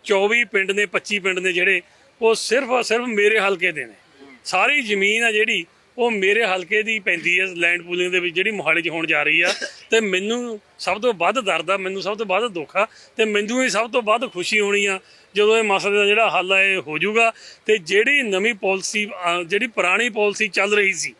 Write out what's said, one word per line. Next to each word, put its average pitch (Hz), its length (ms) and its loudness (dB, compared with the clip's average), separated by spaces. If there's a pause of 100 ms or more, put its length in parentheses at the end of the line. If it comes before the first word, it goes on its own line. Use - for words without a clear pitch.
ਚੌਵੀ 208 400 2
ਪਿੰਡ 190 280 -2
ਨੇ, 202 140 0
ਪੱਚੀ 202 340 -4
ਪਿੰਡ 185 200 -2
ਨੇ 185 140 0
ਜਿਹੜੇ, 180 280 2 (400)
ਉਹ 226 140 4
ਸਿਰਫ 240 340 -2
ਔਰ 247 140 2
ਸਿਰਫ 240 220 0
ਮੇਰੇ 214 340 2
ਹਲਕੇ 185 320 0
ਦੇ 143 140 -6
ਨੇ। 110 80 -18 (520)
ਸਾਰੀ 247 360 2
ਜ਼ਮੀਨ 208 420 0
ਆ 233 80 2
ਜਿਹੜੀ, 214 340 0 (320)
ਉਹ 240 140 2
ਮੇਰੇ 208 340 2
ਹਲਕੇ 185 380 0
ਦੀ 220 160 -2
ਪੈਂਦੀ 175 400 0
ਹੈ 190 60 0
ਲੈਂਡ 175 360 0
ਪੂਲਿੰਗ 180 300 -2
ਦੇ 185 80 2
ਵਿੱਚ, 175 160 -2
ਜਿਹੜੀ 190 160 0
ਮੋਹਾਲੀ 165 300 0
'ਚ 165 80 -2
ਹੋਣ 160 180 -4
ਜਾ 151 160 2
ਰਹੀ 156 180 2
ਆ। 180 120 2 (360)
ਤੇ 220 100 4
ਮੈਨੂੰ 214 600 -4 (200)
ਸਭ 196 220 -4
ਤੋਂ 240 120 2
ਵੱਧ 185 260 0
ਦਰਦ 175 320 -2
ਆ, 196 60 0
ਮੈਨੂੰ 190 240 -6
ਸਭ 196 160 -6
ਤੋਂ 220 80 -6
ਵੱਧ 202 220 0
ਦੁੱਖ 170 300 -8
ਆ, 208 100 2 (300)
ਤੇ 220 80 2
ਮੈਨੂੰ 214 380 0
ਹੀ 254 60 0
ਸਭ 214 220 -2
ਤੋਂ 247 100 0
ਵੱਧ 226 300 0
ਖੁਸ਼ੀ 180 280 -2
ਹੋਣੀ 202 260 0
ਆ 190 140 -2 (360)
ਜਦੋਂ 214 220 4
ਇਹ 226 60 2
ਮਸਲੇ 202 340 0
ਦਾ 208 80 2
ਜਿਹੜਾ 208 240 4
ਹੱਲ 180 220 0
ਆ, 190 120 4
ਇਹ 190 140 2
ਹੋ 151 200 -6
ਜਾਊਗਾ। 214 360 2 (320)
ਤੇ 220 120 4
ਜਿਹੜੀ 214 440 2
ਨਵੀਂ 214 320 0
ਪਾਲਿਸੀ, 196 520 -2
ਅਹ, 180 380 -2
ਜਿਹੜੀ 202 240 -2
ਪੁਰਾਣੀ 214 420 0
ਪਾਲਿਸੀ 208 380 -2
ਚੱਲ 202 260 0
ਰਹੀ 196 200 2
ਸੀ 147 260 -8